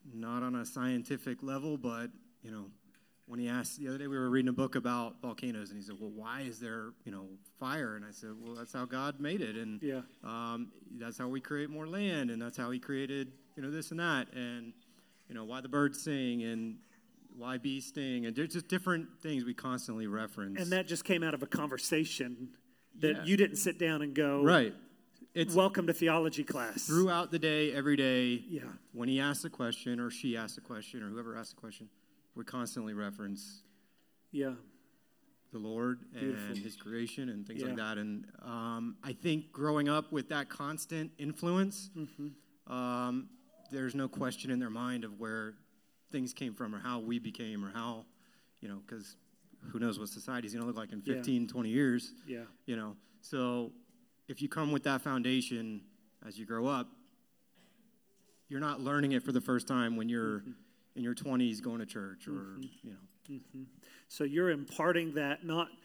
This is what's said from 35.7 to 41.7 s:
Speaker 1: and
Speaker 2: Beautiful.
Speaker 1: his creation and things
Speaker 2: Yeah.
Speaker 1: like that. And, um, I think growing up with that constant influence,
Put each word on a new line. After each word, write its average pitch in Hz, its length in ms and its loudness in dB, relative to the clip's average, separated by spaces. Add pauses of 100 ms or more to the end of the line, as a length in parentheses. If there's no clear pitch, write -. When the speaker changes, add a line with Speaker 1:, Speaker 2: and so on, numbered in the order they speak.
Speaker 1:
and 127 220 -2
Speaker 2:
Beautiful. 104 200 -4
Speaker 1:
his 101 220 -6
creation 117 500 -4
and 104 180 -6
things 113 160 -8
Speaker 2:
Yeah. 131 60 -2
Speaker 1:
like 127 100 -2
that. 107 200 -2
And, 104 420 -4
um, 117 640 -4
I 139 80 -4
think 156 400 0
growing 147 380 4
up 151 240 2
with 135 160 0
that 147 180 0
constant 156 720 -4
influence, 170 800 2